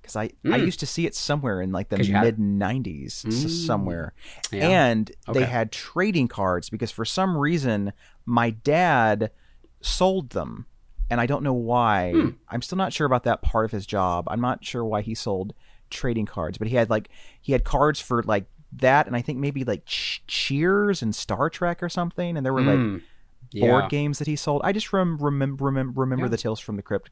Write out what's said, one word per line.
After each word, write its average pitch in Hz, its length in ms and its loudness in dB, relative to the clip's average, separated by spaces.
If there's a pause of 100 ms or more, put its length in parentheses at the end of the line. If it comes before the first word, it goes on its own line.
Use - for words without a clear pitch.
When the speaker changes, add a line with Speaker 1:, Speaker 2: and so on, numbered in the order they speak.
Speaker 1:
'Cause - 120 -14
I, 107 80 -2 (220)
I - 140 2
Speaker 2:
Mm. - 60 2
Speaker 1:
used 180 160 -2
to 151 40 -2
see 170 200 -2
it 160 100 -6
somewhere 135 460 -2
in, 95 120 -2
like, 92 160 -4
the 101 80 -2
Speaker 2:
'Cause 98 100 2
you 98 60 2
had 107 140 4
it. 110 100 2
Speaker 1:
mid - 20 -4
nineties, 101 880 -2
s-, 107 60 -2
Speaker 2:
Mm. 165 320 -2
Speaker 1:
somewhere. 90 480 -2 (380)
Speaker 2:
Yeah. 110 180 2
Speaker 1:
And 123 420 4 (220)
they 131 80 4
Speaker 2:
Okay. 123 100 2
Speaker 1:
had 113 200 -2
trading 175 560 0
cards 92 420 0
because 113 220 -4
for - 120 -6
some 185 340 0
reason 131 540 0 (340)
my 117 260 2
dad 117 800 2 (500)
sold 185 480 0
them. 73 380 -8 (420)
And 120 100 2
I 120 60 2
don't 139 180 0
know 139 100 2
why. 113 580 2
Speaker 2:
Hmm. 302 180 2 (200)
Speaker 1:
I'm 120 120 -6
still 180 160 -6
not 190 160 -2
sure 156 120 0
about 127 180 2
that 117 180 2
part 113 240 2
of 110 60 -6
his 98 140 -6
job. 90 440 0
I'm 113 120 -2
not 123 220 -2
sure 120 220 -6
why 107 160 -2
he 110 140 -6
sold 98 380 -4 (360)
trading 113 360 0
cards, 90 320 -6
but 107 100 -4
he 117 80 -2
had, 117 140 4
like, 110 200 0 (320)
he - 120 -4
had 123 100 2
cards 147 360 2
for, 120 240 0
like, 104 220 2 (320)
that 131 300 6
and 123 80 -4
I 123 60 0
think 127 180 -6
maybe, 139 240 -2
like, 107 220 -2
Ch-, - 420 -6
Cheers 185 760 2
and 110 140 0
Star 117 340 -2
Trek 175 320 -2
or 175 80 -4
something. 175 480 -2
And 135 80 -2
there 131 80 2
were, 131 80 2
like, 139 180 4
Speaker 2:
Mm. 101 220 -2 (520)
Speaker 1:
board 120 300 4
Speaker 2:
Yeah. - 60 -4
Speaker 1:
games 147 300 -2
that 147 80 -2
he 151 80 0
sold. 147 280 -2
I 190 80 2
just 208 200 -4
rem-, 175 280 0
remem-, 139 380 0
remem-, 135 380 0
remember 131 300 0
Speaker 2:
Yeah. 120 40 0
Speaker 1:
the 113 80 2
Tales 110 220 -2
from - 160 -6
the 98 60 -6
Crypt - 300 -4